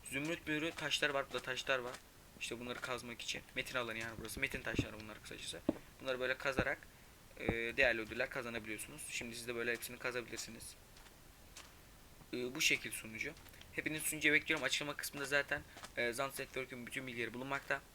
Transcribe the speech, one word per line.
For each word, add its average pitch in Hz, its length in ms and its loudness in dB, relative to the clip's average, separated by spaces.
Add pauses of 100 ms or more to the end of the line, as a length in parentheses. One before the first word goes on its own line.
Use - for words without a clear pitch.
Zümrüt 151 420 -2
mührü 151 240 2
taşlar 151 400 4
var. 139 160 2
Burada 127 160 -2
taşlar 131 360 2
var. 123 160 -2 (460)
İşte 117 200 -4
bunları 123 200 -4
kazmak 120 400 -2
için. - 220 -2 (120)
Metin 131 240 0
alanı 113 200 0
yani 113 220 -4
burası. 110 200 -6
Metin 135 220 0
taşları 113 380 0
bunlar 107 220 -10
kısacası. - 380 -8 (400)
Bunları 131 200 0
böyle 127 180 2
kazarak, 135 400 4 (580)
e, - 100 -2 (300)
değerli 120 240 8
ödüller 113 300 0
kazanabiliyorsunuz. 117 800 -4
Şimdi 117 260 -2
siz 117 120 -4
de 120 60 -2
böyle 117 180 2
hepsini 120 260 -4
kazabilirsiniz. 117 760 -4 (1600)
E, 123 200 -2
bu 151 60 -4
şekil 143 300 6
sunucu. 113 420 -6 (400)
Hepiniz 156 300 0
sunucuya 151 320 6
bekliyorum. 151 300 4
Açıklama 143 320 2
kısmında - 280 -2
zaten, 143 380 4 (340)
e, 120 160 4
Zant 135 260 0
Network'ün 131 480 -4
bütün 131 200 -4
bilgileri 117 280 -2
bulunmakta. 139 460 0 (140)